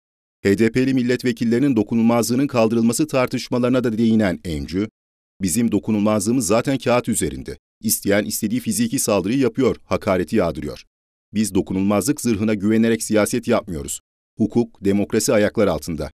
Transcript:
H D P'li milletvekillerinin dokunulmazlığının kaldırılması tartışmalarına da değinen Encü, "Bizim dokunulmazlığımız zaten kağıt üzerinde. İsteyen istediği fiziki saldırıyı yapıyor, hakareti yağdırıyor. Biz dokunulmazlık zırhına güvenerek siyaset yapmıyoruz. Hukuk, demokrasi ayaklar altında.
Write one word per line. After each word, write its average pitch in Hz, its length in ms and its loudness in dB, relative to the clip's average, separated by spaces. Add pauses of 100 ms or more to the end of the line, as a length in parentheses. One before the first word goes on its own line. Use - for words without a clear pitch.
(440)
H 101 140 4
D 113 140 2
P'li 131 220 0
milletvekillerinin 123 800 0
dokunulmazlığının 117 720 2
kaldırılması 117 600 2
tartışmalarına 127 760 0
da 113 140 -2
değinen 110 460 2
Encü, 82 460 -6 (520)
"Bizim 98 300 0
dokunulmazlığımız 107 760 0
zaten 123 300 0
kağıt 123 320 0
üzerinde. - 480 -6 (240)
İsteyen 101 440 0
istediği 110 340 -4
fiziki 117 400 -2
saldırıyı 104 400 0
yapıyor, 123 440 0
hakareti 92 520 -2
yağdırıyor. 73 480 -2 (500)
Biz 101 220 -2
dokunulmazlık 98 680 0
zırhına 110 320 0
güvenerek 110 500 2
siyaset 107 440 0
yapmıyoruz. 90 520 -2 (380)
Hukuk, 117 480 -2
demokrasi 101 480 0
ayaklar 104 340 2
altında. 78 500 -4